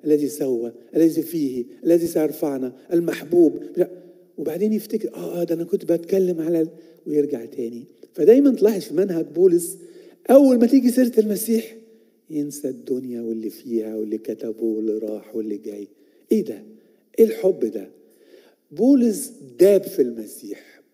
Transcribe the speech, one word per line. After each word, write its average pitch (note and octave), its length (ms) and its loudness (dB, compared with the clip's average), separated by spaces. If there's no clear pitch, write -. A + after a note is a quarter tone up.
الذي D3 220 2
سوى، A#2+ 460 -4
الذي D#3+ 260 2
فيه، C3+ 440 -6
الذي E3 240 2
سيرفعنا، C#3+ 680 -4
المحبوب". E3+ 680 2
لا، F3 120 0
وبعدين F#3 360 -2
يفتكر: - 420 -6
"آه، F3 260 -6
آه، - 20 0
ده E3+ 120 -2
أنا E3+ 80 -6
كنت E3+ 280 -4
بتكلم E3+ 500 0
على E3 200 0
ال-"، D#3+ 80 -2
ويرجع C#3+ 380 -2
تاني. A#2 380 -10
فدايما B3 380 6
تلاحظ G3+ 300 2
في - 120 -12
منهج E3+ 320 -2
بولس E3+ 520 0
أول C4 300 8
ما A#3 80 4
تيجي B3 240 4
سيرة A#3+ 280 2
المسيح G#3+ 580 -2
ينسى D3 400 -6
الدنيا B2 520 -8
واللي A2+ 280 -6
فيها A2 460 -6
واللي G#2+ 220 -6
كتبه A2 460 -8
واللي A2 340 -2
راح G#2+ 380 -10
واللي G#2+ 220 -6
جاي. G#2 300 -14
إيه G#3+ 140 2
ده؟ - 180 -10
إيه A3+ 60 8
الحب F#3+ 340 -2
ده؟ G#2+ 300 -6
بولس A3+ 600 2
داب G3 240 6
في - 180 -4
المسيح A2 800 -8